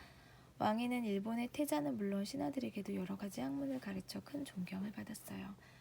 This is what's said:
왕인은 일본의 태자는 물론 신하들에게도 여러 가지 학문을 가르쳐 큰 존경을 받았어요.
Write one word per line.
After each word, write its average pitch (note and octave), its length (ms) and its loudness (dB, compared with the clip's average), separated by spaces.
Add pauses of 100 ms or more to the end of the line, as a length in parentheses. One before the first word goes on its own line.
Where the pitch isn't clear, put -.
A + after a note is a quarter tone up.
(580)
왕인은 A#3+ 460 4
일본의 A3+ 460 2
태자는 D4 480 2
물론 G3 280 2
신하들에게도 A#3 680 0
여러 F#3+ 220 0
가지 G3+ 240 -4
학문을 C4+ 400 0
가르쳐 G3 420 -4
큰 C#4+ 220 -4
존경을 F#3+ 480 -2
받았어요. G3+ 600 -6 (280)